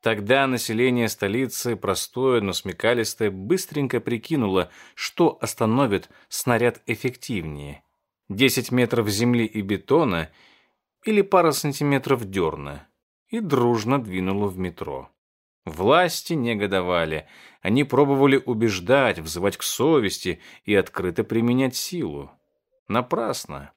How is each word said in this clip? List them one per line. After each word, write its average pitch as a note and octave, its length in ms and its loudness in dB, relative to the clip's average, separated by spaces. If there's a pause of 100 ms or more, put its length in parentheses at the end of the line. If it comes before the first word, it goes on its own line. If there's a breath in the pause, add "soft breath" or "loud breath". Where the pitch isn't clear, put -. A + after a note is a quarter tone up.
Тогда A2+ 460 2
население B2 640 0
столицы, A2+ 680 -2
простое, A#2+ 640 0
но G2 120 -2
смекалистое, G#2+ 760 -2
быстренько B2+ 720 -2
прикинуло, A2 720 0 (240 loud breath)
что - 460 0
остановит A2 680 0 (200 soft breath)
снаряд A#2+ 580 0
эффективнее: D#2+ 960 -8 (460)
десять B2 440 2
метров A#2 360 2
земли A#2 360 2
и G#2+ 160 -6
бетона — G2 680 0 (760 soft breath)
или G#3+ 180 2
пара F3+ 300 4
сантиметров C#3 760 0
дёрна, D2 600 -4 (400)
и A3+ 120 -6
дружно B2 640 0
двинуло G2 440 -2
в F#2 120 -6
метро. D#2+ 520 -8 (580)
Власти C#3+ 640 2
негодовали. F#2 960 -2 (320 loud breath)
Они A#2+ 240 2
пробовали C#3 600 4
убеждать, A2 720 2
взывать E2+ 380 -2
к - 60 -12
совести A2+ 800 0 (240 loud breath)
и G#2 100 2
открыто F2+ 500 0
применять B2 520 0
силу. D2 540 -8 (580)
Напрасно. B2 880 -4